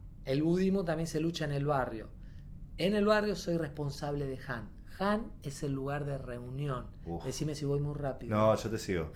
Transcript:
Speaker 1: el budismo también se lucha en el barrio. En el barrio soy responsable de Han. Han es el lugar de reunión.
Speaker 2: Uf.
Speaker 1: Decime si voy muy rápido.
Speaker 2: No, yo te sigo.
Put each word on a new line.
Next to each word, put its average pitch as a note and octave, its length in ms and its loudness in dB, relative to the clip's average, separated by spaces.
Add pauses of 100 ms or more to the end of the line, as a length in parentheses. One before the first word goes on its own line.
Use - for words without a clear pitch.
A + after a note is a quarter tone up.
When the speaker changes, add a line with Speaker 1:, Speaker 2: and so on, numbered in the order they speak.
(260)
Speaker 1:
el C#3 180 2
budismo F#3 420 4
también E3 220 0
se D#3 120 0
lucha E3 260 0
en D3 60 0
el C#3 140 0
barrio. A#2+ 440 0 (680)
En G3 180 4
el G#3 100 4
barrio G#3 300 6
soy E3+ 220 0
responsable D3 720 -2
de C3 200 -4
Han. A#2 220 -6 (300)
Han G#3 320 2 (120)
es C#3 180 -6
el C#3+ 120 0
lugar C#3 320 -2
de C#3 120 -2
reunión. B2 720 -4 (180)
Speaker 2:
Uf. E3 200 -4
Speaker 1:
Decime D3+ 280 -2
si D3 120 -4
voy C#3+ 140 2
muy D3 160 0
rápido. A#2+ 400 -2
Speaker 2:
No, G#2+ 200 8
yo G#2 140 0
te A2 100 0
sigo. E2 360 0